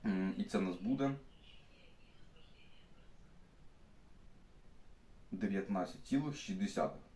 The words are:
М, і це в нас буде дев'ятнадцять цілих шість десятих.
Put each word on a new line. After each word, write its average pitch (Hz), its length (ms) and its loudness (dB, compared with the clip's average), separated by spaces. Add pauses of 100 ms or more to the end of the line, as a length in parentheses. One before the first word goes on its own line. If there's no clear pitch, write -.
М, 95 320 6
і 104 60 2
це - 140 2
в 95 40 6
нас 92 140 2
буде 135 400 4 (4000)
дев'ятнадцять 98 760 4
цілих 147 300 4
шість 95 240 -2
десятих. 73 420 4 (140)